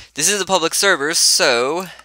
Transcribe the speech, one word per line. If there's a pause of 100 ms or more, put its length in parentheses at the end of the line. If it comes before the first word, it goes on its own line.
(120)
this
is
a
public
server,
so (180)